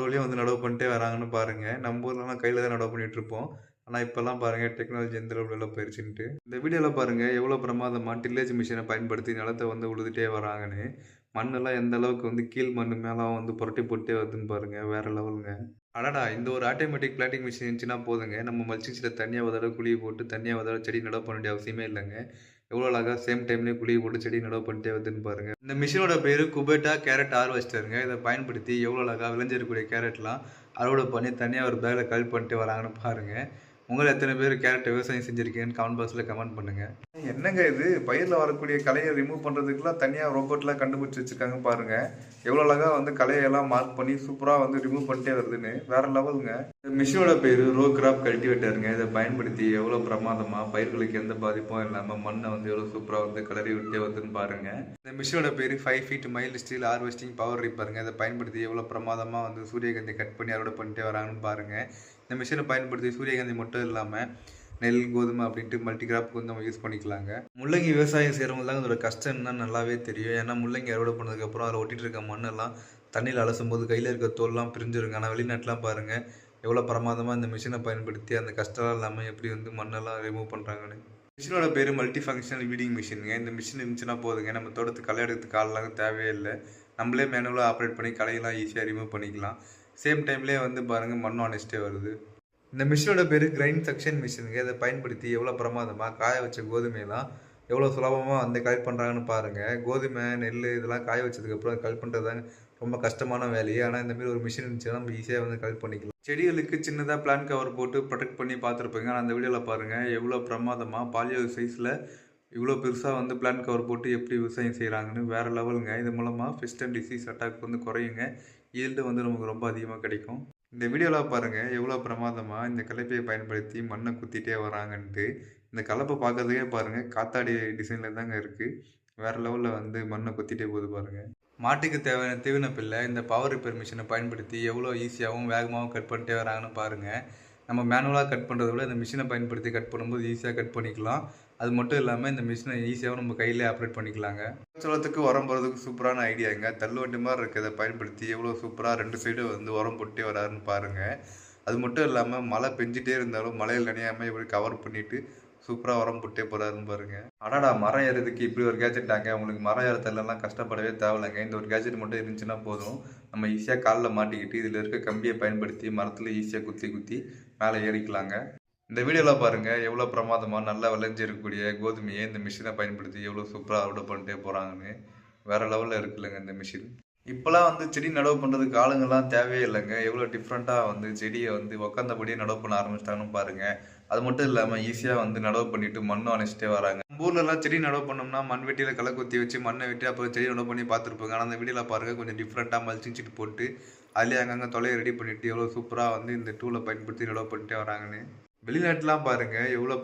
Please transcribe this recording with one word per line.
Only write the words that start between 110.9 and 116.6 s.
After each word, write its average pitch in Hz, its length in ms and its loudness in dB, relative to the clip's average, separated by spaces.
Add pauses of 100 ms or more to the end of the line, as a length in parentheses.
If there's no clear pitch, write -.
பாலியோ 123 300 2 (120)
சைஸ்ல 120 340 -2 (640)
இவ்வளோ 123 260 2
பெருசா 127 280 0 (100)
வந்து 123 200 -2
பிளான் 123 280 2
கவர் 117 200 2
போட்டு 120 200 -2 (100)
எப்படி 120 240 -2
விவசாயம் 117 380 0
செய்றாங்கன்னு, 110 520 -2
வேற 117 140 0 (140)
லெவலுங்க. 117 420 0
இது 120 160 0
மூலமா 117 300 -2 (120)